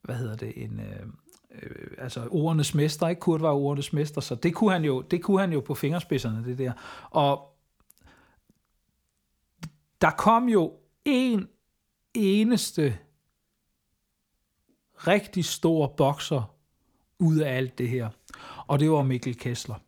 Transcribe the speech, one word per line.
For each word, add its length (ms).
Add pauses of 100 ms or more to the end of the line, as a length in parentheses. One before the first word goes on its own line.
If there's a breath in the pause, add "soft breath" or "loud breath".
hvad 140
hedder 200
det, 280
en, 160
øh, 260 (560)
øh, 240 (120)
altså 320
ordenes 440
mester, 340
ikke? 120
Kurt 220
var 100
ordenes 400
mester, 280
så 140
det 200
kunne 180
han 120
jo, 160
det 220
kunne 180
han 120
jo 80
på 140
fingerspidserne, 720
det 140
der. 140 (380 loud breath)
Og 460 (2500 soft breath)
der 100
kom 380
jo 240 (320)
en 440 (680)
eneste 840 (2000)
rigtig 500
stor 420
bokser 680 (640)
ud 180
af 200
alt 220
det 100
her, 200 (580 loud breath)
og 140
det 100
var 120
Mikkel 340
Kessler. 380 (140)